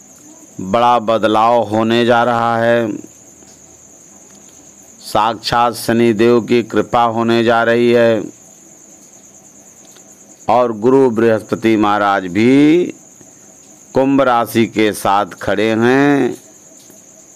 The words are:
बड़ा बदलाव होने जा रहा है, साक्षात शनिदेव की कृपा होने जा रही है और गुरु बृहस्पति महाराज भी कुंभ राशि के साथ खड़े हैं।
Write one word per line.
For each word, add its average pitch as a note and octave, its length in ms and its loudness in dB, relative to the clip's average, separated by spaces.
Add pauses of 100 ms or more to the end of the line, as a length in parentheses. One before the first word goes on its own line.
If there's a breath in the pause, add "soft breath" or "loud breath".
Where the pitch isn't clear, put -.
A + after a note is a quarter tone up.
(640)
बड़ा A#2+ 380 0
बदलाव A2 640 0
होने A2+ 400 -2
जा A#2+ 200 2
रहा A#2 340 -2
है, A#2 320 0 (2000)
साक्षात A2+ 760 -2
शनिदेव A#2 640 2
की A#2 220 0
कृपा A2+ 400 -2
होने A#2 400 0
जा A#2 200 2
रही A#2+ 260 2
है A#2 320 2 (2250)
और A#2+ 260 0
गुरु C3 360 2
बृहस्पति A2 680 0
महाराज G2+ 500 0
भी C#3 640 2 (1000)
कुंभ C3+ 280 0
राशि A#2 460 0
के G#2 260 0
साथ G2+ 320 -2 (160)
खड़े G#2 300 -2
हैं। C3 640 0 (1000)